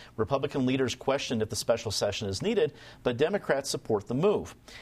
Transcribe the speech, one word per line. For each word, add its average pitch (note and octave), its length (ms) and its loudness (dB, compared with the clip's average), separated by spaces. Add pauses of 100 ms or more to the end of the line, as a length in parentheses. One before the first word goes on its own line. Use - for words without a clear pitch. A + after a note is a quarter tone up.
(160)
Republican C3+ 500 0
leaders C3 300 2
questioned C3 460 0
if G#2+ 80 -2
the G#2+ 80 -6
special A2+ 340 0
session G#2 380 -2
is G2 120 -4
needed, F3+ 300 2 (320)
but B2 140 0
Democrats D#3 520 0
support - 380 -2
the A#2+ 80 -2
move. D3+ 400 2 (260)